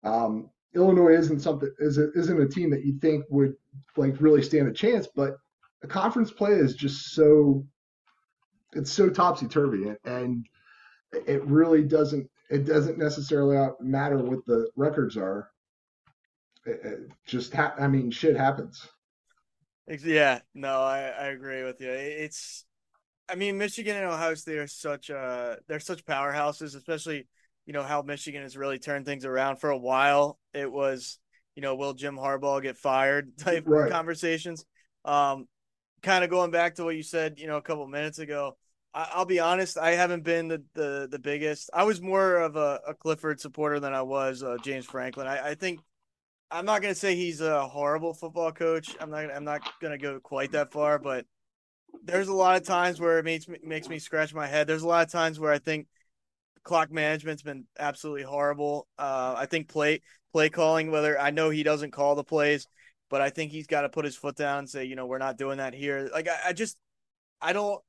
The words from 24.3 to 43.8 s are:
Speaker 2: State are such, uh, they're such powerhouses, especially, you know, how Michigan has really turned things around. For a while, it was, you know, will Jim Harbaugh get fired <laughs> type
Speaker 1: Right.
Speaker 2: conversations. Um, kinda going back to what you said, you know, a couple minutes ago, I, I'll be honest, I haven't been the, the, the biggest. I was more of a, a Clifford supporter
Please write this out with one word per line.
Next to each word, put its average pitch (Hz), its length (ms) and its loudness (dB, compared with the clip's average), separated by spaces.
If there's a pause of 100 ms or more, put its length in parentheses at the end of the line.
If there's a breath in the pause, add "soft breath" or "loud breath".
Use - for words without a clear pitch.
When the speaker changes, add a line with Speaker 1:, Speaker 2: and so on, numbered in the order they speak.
Speaker 2:
State 156 240 -8
are 147 100 -6
such, 143 420 -10
uh, 127 460 -6 (120)
they're 151 120 -8
such 160 260 -12
powerhouses, 147 720 -4
especially, 151 520 -8 (380)
you 151 80 -16
know, 143 100 -4
how 147 180 -2
Michigan 143 400 -10
has 135 160 -16
really 135 220 -4
turned 139 260 -6
things 139 200 -8
around. 131 320 -2
For 151 120 -2
a 139 80 0
while, 139 600 4 (160)
it 139 180 -6
was, 135 480 -6 (360)
you 143 60 -16
know, 139 140 -4
will 139 180 -6
Jim 139 240 -10
Harbaugh 139 440 -2
get 131 160 -6
fired 135 600 2
<laughs> - 20 -20
type 165 260 0
Speaker 1:
Right. 151 260 6
Speaker 2:
conversations. 165 720 -4 (400)
Um, 143 420 2 (540)
kinda 185 260 2
going 175 240 2
back 170 240 0
to 180 80 -8
what 165 120 -4
you 156 80 -8
said, 156 360 -4
you 156 80 -12
know, 151 100 -4
a 147 40 -4
couple 147 260 -8
minutes 147 320 -8
ago, 147 380 -8 (360)
I, 156 200 -6
I'll 185 120 0
be 180 140 0
honest, 180 380 0
I 165 140 2
haven't 175 320 2
been 165 240 -2
the, 160 160 -6 (120)
the, 139 340 -4
the 139 100 -10
biggest. 147 540 -6
I 175 100 4
was 202 180 0
more 190 360 2
of 160 180 0
a, 147 320 -2
a 151 60 -8
Clifford 156 460 -4
supporter 147 400 -4